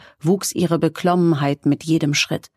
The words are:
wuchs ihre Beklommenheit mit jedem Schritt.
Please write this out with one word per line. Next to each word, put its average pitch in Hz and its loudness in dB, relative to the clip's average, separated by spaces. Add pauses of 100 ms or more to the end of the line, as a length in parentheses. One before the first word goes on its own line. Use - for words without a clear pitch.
(220)
wuchs 190 0
ihre 165 0
Beklommenheit 160 0
mit 143 0
jedem 160 0
Schritt. - -4